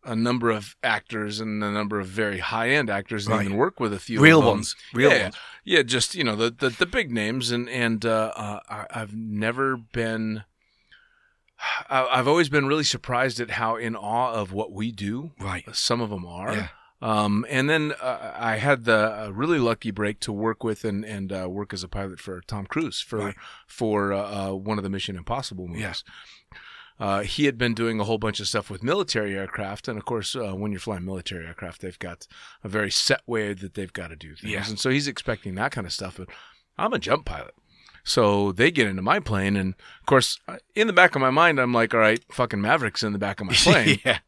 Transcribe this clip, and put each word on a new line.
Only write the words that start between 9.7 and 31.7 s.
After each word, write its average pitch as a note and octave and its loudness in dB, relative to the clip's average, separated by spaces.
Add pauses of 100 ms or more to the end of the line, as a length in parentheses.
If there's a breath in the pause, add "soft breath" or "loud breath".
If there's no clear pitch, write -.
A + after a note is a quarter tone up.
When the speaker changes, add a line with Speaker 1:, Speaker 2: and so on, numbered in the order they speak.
Speaker 1:
been, A2 -4 (1500 loud breath)
I, C3 0
I've B2+ 2
always D#3+ 4
been C#3 2
really D3 0
surprised B2 -2
at A2+ -4
how A2+ -2
in A#2 -6
awe A2+ -2
of G2+ -4
what G2+ -4
we G#2+ -4
do A2 -6
Speaker 2:
Right. F#2+ -6 (120)
Speaker 1:
some A#2+ 0
of G#2+ -4
'em F2+ -8
are. F2+ -6
Speaker 2:
Yeah. G#2+ -2 (320 soft breath)
Speaker 1:
Um, G#2+ 2
and C3+ 0
then, D3+ 2
uh, A#2 -4
I A2 0
had B2+ 2
the, A2 4
uh, G#2 -8
really C#3+ 2
lucky A2+ 0
break G#2 -2
to - -6
work G#2+ -2
with A2 -2
and, G#2+ -2
and, G2 -8
uh, F#2 -6
work G2 -8
as F#2 -8
a F#2 -12
pilot G2 -8
for F2+ -10
Tom G2 -8
Cruise D3 -4
for, - -6
Speaker 2:
Right. G2+ -4 (320 loud breath)
Speaker 1:
for, G#2 0
uh, G2 -2
uh, G2 -4
one G#2 -2
of G2 -4
the G2 -2
Mission G2 -4
Impossible F#2+ -6
Speaker 2:
Yeah. E2+ -8 (140)
Speaker 1:
movies. E2 -8 (960 loud breath)
Uh, G2+ 0
he C#3+ 0
had C3 2
been A#2 0
doing A2+ -2
a G#2 0
whole A2 0
bunch G#2+ -2
of G2 -6
stuff - -4
with F#2 -10
military A#2 0
aircraft, G2 -8
and A2 -6
of - -12
course, A2+ -4
uh, G#2+ -4
when G#2 -4
you're F#2+ -6
flying F#2 -6
military F#2 -8
aircraft, E2 -12